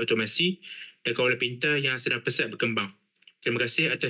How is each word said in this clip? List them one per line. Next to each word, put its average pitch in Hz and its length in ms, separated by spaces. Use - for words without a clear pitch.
otomasi 117 560
dan 120 80
kawalan 127 240
pintar 127 400
yang 131 240
sedang 120 240
pesat 127 240
berkembang. 110 400
Terima 117 160
kasih 127 320
atas 127 180